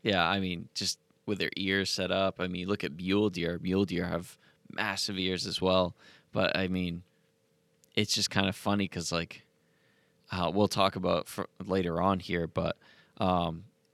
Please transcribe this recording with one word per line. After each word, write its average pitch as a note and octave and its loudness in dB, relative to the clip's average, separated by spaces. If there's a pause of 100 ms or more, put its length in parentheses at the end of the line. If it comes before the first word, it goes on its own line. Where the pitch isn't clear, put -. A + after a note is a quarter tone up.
Yeah, F#2+ 4
I G2 2
mean, F2+ -4
just - -4 (280)
with G#2 -2
their E2 0
ears F#2+ 0
set F#2 -2
up. F#2+ 0
I F#2 -2
mean, F2+ -6
look G2+ -2
at C#2 -4
mule F#2+ 2
deer. F2 -4
Mule F#2 2
deer F2 -2
have E2+ -6 (320)
massive G2 -2
ears F#2 0
as F#2 -4
well. F#2 4 (380)
But, G2+ 0
I F#2 0
mean, F2+ -2 (960)
it's G#2 0
just G#2 0
kinda G2 2
funny G2+ 0
'cause, E2+ -4
like, E2 -4 (840)
uh, F2 -2
we'll G2+ 6
talk G2 2
about F2+ 0
fr-, - -6 (220)
later F2+ 0
on F#2 2
here, F2 -2
but, E2 -2 (400)
um, F2 0 (300)